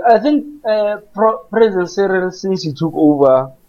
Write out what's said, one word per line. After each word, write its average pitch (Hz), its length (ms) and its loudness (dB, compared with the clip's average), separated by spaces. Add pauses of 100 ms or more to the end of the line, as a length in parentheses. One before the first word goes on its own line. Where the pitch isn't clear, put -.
I 226 120 6
think, 285 460 -4
uh, 214 320 -2 (160)
Pro-, 220 260 -2 (120)
President 196 400 0
Cyril, 190 400 -2
since 190 320 -6
he 156 80 -6
took 147 240 -6
over 139 560 2 (180)